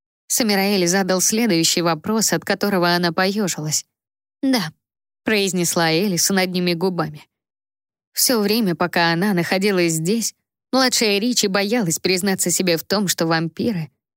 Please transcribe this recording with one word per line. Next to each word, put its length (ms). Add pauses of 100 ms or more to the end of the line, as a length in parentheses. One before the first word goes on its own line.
(320)
Самираэль 540
задал 340
следующий 600
вопрос, 500
от 120
которого 500
она 180
поёжилась. 720 (580)
"Да", 300 (520)
произнесла 680
Элисон 460
одними 360
губами. 540 (840)
Всё 280
время, 360
пока 360
она 220
находилась 600
здесь, 420 (360)
младшая 460
Ричи 300
боялась 500
признаться 520
себе 260
в 80
том, 240
что 180
вампиры 640 (260)